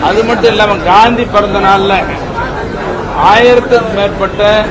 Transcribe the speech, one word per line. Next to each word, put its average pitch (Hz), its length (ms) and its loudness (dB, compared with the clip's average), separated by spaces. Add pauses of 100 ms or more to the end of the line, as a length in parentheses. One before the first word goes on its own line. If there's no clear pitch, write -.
அது 208 220 0
மட்டும் 226 240 2
இல்லாம 208 240 0 (120)
காந்தி 233 440 4
பிறந்த 202 340 0
நாள்ல 196 260 2 (1400)
ஆயிரத்துக்கும் 240 680 2
மேற்பட்ட 196 440 -4 (300)